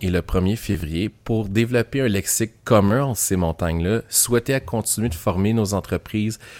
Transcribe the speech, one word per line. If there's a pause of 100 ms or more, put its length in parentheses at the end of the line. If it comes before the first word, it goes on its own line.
et
le
premier
février
pour
développer
un
lexique (100)
commun
entre
ces
montagnes-là,
souhaiter
à
continuer
de
former
nos
entreprises (200)